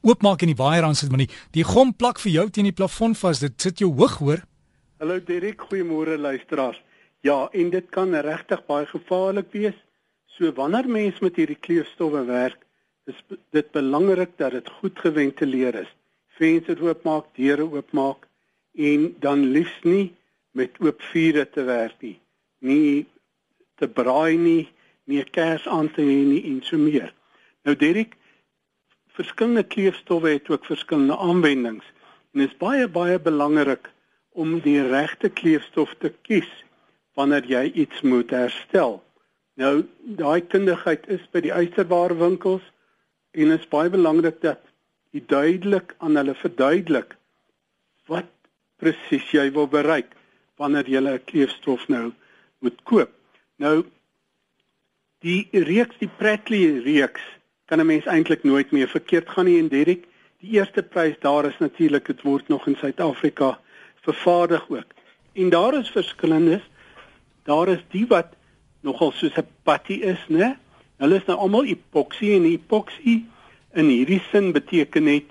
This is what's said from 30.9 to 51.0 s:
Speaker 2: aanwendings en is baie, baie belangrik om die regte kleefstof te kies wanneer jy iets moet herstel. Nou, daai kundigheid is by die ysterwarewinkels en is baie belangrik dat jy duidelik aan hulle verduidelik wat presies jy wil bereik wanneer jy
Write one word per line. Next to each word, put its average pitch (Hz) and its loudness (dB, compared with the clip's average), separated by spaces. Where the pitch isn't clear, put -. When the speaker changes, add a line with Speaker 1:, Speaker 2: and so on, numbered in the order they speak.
Speaker 2:
aanwendings 143 0
en 139 0
is 135 -2
baie, 247 0
baie 175 0
belangrik 147 0
om 165 -4
die 147 2
regte 139 -2
kleefstof - 0
te 151 -6
kies - 0
wanneer 139 0
jy 131 -2
iets - -4
moet 123 2
herstel. 123 -2
Nou, 139 0
daai 170 -2
kundigheid 175 -2
is 185 -6
by 170 -2
die 151 -4
ysterwarewinkels 175 0
en 156 2
is 170 -2
baie 156 0
belangrik 165 2
dat 151 -2
jy 139 -10
duidelik 180 0
aan 156 0
hulle 139 0
verduidelik 160 -2
wat 170 -8
presies - -2
jy 139 2
wil 147 0
bereik 147 0
wanneer 143 -2
jy 135 0